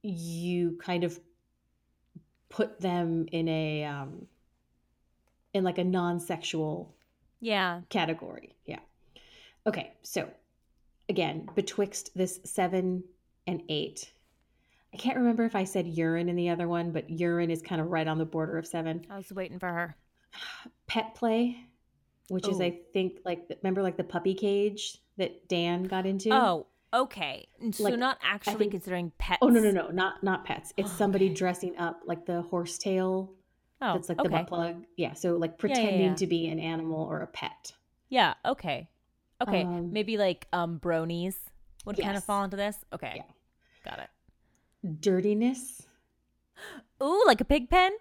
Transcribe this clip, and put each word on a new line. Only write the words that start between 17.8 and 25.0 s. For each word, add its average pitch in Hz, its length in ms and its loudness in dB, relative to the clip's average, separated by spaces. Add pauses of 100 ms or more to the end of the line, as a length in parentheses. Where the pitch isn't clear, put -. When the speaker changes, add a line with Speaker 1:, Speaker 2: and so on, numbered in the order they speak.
Speaker 1:
right 160 200 0
on 156 100 0
the 160 80 2
border 160 320 -2
of 160 100 -6
seven. 165 420 -4
Speaker 2:
I 202 60 -12
was 190 160 -14
waiting 185 280 -8
for 180 100 -4
her. 170 260 -4 (920)
Speaker 1:
Pet 226 280 -2
play, 240 500 2 (640)
which 185 200 -2
is, 185 120 0
Speaker 2:
Ooh. 185 40 2
Speaker 1:
I 175 160 0 (120)
think, 185 320 0
like, 175 240 -4
the, - 160 -8
remember, 190 200 2
like, 180 120 0
the 180 80 -2
puppy 180 300 0
cage 202 640 0 (200)